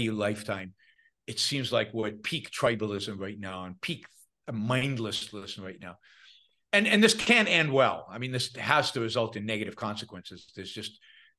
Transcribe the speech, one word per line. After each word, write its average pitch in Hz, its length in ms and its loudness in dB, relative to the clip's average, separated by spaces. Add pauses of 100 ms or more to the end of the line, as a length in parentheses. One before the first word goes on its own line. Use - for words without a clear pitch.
(120)
lifetime. 104 600 -4 (540)
It 120 120 -6
seems 135 320 -2
like 110 220 0
we're 110 140 -2
at 107 160 -8
peak - 260 -6
tribalism 104 720 -2
right 104 200 -8
now 95 260 -8
and 90 140 -12
peak - 280 -8 (440)
mindlessness 113 1080 -4
right 92 200 -12
now. 90 180 -14 (760)
And, 208 140 6
and 202 160 6
this 220 100 8
can't 220 340 6
end 160 240 4
well. 110 380 4
I 98 80 -12
mean, 127 140 -6
this 127 240 -4
has 127 380 4
to 127 60 -2
result 113 360 0
in 104 100 -4
negative 104 300 -2
consequences. 104 800 -10
There's 92 160 -12
just, - 280 -10 (400)